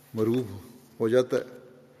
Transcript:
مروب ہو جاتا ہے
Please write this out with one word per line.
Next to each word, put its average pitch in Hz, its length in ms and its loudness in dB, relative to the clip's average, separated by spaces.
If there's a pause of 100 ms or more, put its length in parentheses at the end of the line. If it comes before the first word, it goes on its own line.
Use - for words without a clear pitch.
(140)
مروب 113 320 2 (540)
ہو 113 80 2
جاتا 127 280 2
ہے 123 60 -2 (580)